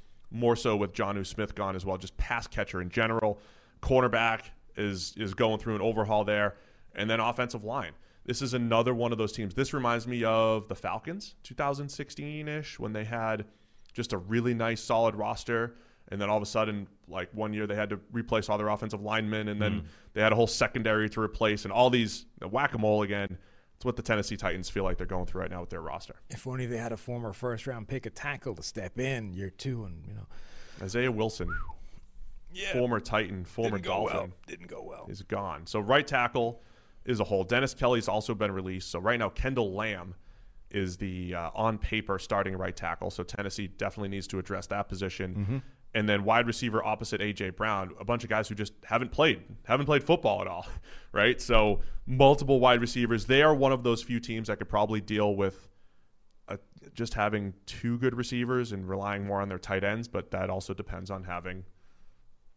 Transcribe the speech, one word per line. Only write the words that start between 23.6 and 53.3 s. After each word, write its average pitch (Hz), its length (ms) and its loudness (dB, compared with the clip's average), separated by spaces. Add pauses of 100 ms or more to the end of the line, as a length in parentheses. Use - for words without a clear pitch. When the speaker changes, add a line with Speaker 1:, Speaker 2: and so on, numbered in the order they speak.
Speaker 1:
It's - 80 -16
what 123 120 0
the 117 60 -6
Tennessee 107 340 0
Titans 90 320 -4
feel 98 160 -2
like 90 140 2
they're 90 80 -4
going 90 200 -2
through 92 140 -2
right 87 100 -4
now 90 120 -8
with 90 80 -12
their 87 100 -8
roster. - 360 -10 (140)
Speaker 2:
If - 160 -12
only 127 200 -4
they 120 100 -4
had 117 160 -4
a 113 60 -4
former 120 340 -6
first-round 117 560 -6
pick, 131 180 -6
a 104 40 -6
tackle 135 440 -8
to - 80 -12
step 92 380 -8
in 123 320 -2
year 95 180 -6
two, 120 340 -6
and, 85 220 -12
you 92 80 -10
know. 101 120 -10 (560)
Speaker 1:
Isaiah 117 280 0
Wilson, 107 380 -2 (1040)
Speaker 2:
Yeah. 190 200 -4
Speaker 1:
former 123 280 2
Titan, 101 440 -2
former 107 340 -2
Speaker 2:
Didn't 90 80 -6
go 98 180 0
well. - 80 -2
Speaker 1:
Dolphin, 92 200 -4 (140)
Speaker 2:
Didn't - 220 -14
go - 140 -14
well. - 260 -12
Speaker 1:
is 95 140 -12
gone. 92 440 -6
So 110 140 0
right 131 260 4
tackle 120 540 0 (460)
is 123 140 0
a 101 40 2
hole. 95 200 2
Dennis 123 300 2
Kelly's 120 340 2
also 107 260 -2
been 101 180 0
released. 92 380 -6
So 85 80 -4
right 110 200 2
now, 107 120 0
Kendall 123 440 -2
Lamb 95 400 -6 (560)
is 92 280 -2
the, 90 360 -6
uh, 85 200 -4
on 110 240 0
paper 101 400 -2
starting 98 380 0
right 92 200 -4
tackle. 87 340 -4
So 90 120 -8
Tennessee 101 460 -6
definitely 101 420 -4
needs 98 180 -6
to 98 100 -4
address 92 300 -4
that 101 200 -2
position. 92 460 -4
Speaker 2:
Mm-hmm. 104 240 0 (380)
Speaker 1:
And 107 120 2
then 101 160 4
wide 117 240 6
receiver 110 360 0
opposite 107 360 -2
A 104 120 0
J 95 180 -2
Brown, 98 500 -2
a 98 40 -10
bunch 117 200 0
of 104 60 -12
guys 110 180 2
who 110 80 -6
just 104 160 -6 (120)
haven't 120 280 0
played, 151 300 4 (220)
haven't 135 220 2
played 143 160 6
football 135 380 4
at 95 80 -4
all, 87 180 -6 (240)
<laughs> - 220 -14
right? 113 280 4
So 107 420 6 (240)
multiple 135 520 8
wide 123 220 8
receivers. 117 460 2
They 131 160 8